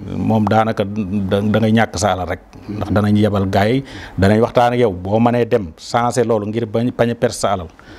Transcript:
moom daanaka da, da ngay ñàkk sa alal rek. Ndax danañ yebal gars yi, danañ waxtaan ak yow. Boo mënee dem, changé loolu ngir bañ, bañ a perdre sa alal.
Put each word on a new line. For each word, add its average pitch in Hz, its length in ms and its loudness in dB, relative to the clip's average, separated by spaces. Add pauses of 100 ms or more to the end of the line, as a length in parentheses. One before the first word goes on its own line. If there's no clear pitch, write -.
(160)
moom 107 280 0
daanaka 110 400 0
da, 101 560 -2
da 107 200 0
ngay 110 120 2
ñàkk 110 260 2
sa 101 140 2
alal 90 160 -4
rek. - 120 -6 (280)
Ndax 101 240 -6
danañ 104 240 2
yebal 101 340 2
gars 101 200 2
yi, 135 140 0 (340)
danañ 104 220 4
waxtaan 120 340 2
ak 123 40 -2
yow. 113 140 2
Boo 92 280 -2
mënee 120 280 2
dem, 107 300 0
changé 120 460 0
loolu 110 220 0
ngir 113 200 -4
bañ, 113 300 -2
bañ 120 140 2
a 117 40 -2
perdre 117 220 -2
sa 101 160 0
alal. 90 160 -4 (300)